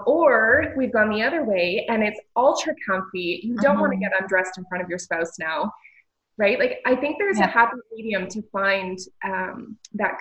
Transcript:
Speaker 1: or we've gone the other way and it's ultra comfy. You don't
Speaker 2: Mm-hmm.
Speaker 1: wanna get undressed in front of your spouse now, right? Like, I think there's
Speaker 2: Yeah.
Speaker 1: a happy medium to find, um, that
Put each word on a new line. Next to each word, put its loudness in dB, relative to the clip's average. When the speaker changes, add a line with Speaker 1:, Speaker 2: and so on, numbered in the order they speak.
Speaker 1:
or 4
we've -2
gone 4
the 0
other 0
way 0
and 0
it's -2
ultra 4
comfy. -4
You -4
don't 4
Speaker 2:
Mm-hmm. 2
Speaker 1:
wanna 2
get -2
undressed -2
in -12
front -6
of -10
your -4
spouse -6
now, -4
right? 2
Like, 0
I 4
think -2
there's 0
Speaker 2:
Yeah. 4
Speaker 1:
a 4
happy 4
medium -4
to -8
find, -2
um, -6
that -2